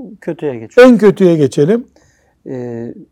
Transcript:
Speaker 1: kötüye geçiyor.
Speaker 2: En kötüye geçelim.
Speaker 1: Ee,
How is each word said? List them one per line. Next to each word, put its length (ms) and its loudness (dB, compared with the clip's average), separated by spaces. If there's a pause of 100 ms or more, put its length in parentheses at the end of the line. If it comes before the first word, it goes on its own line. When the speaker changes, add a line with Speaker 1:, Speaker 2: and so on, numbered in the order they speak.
(200)
Speaker 1:
kötüye 380 -6
geçiyor. 280 2
Speaker 2:
En 120 4
kötüye 380 2
geçelim. 500 0 (600)
Speaker 1:
Ee, 480 -10 (180)